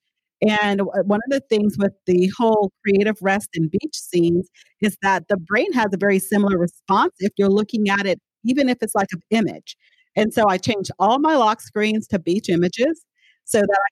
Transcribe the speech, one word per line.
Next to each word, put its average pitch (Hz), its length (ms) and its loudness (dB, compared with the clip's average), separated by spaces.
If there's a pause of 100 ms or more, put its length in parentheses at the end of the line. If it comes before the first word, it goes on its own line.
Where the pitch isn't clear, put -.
(480)
And 208 320 0
w-, 190 260 -2
one 208 200 0
of 262 40 -10
the 277 120 0
things 208 360 0
with 196 160 0 (120)
the 180 320 2
whole 214 340 2 (120)
creative 208 380 0
rest 196 320 -2
and 160 160 -2
beach 208 260 -6
scenes 170 540 0 (320)
is 208 200 -2
that 190 260 0
the 202 100 0
brain 214 360 -2
has 220 200 0
a 190 40 -4
very 196 220 2
similar 202 380 0
response 190 600 0
if 202 180 -2
you're 202 120 2
looking 214 400 0
at 196 160 0
it, 180 140 -2 (240)
even 254 260 0
if 247 120 0
it's 220 140 -6
like 196 160 0
an 170 180 -10
image. 175 480 -4 (380)
And 220 180 0
so 214 160 2
I 185 80 0
changed 196 420 -4
all 220 200 2
my 311 160 2
lock 220 260 2
screens 214 460 -4
to 202 120 -2
beach 180 300 -2
images 196 560 -2 (400)
so - 140 0
that 202 100 2
I 196 220 0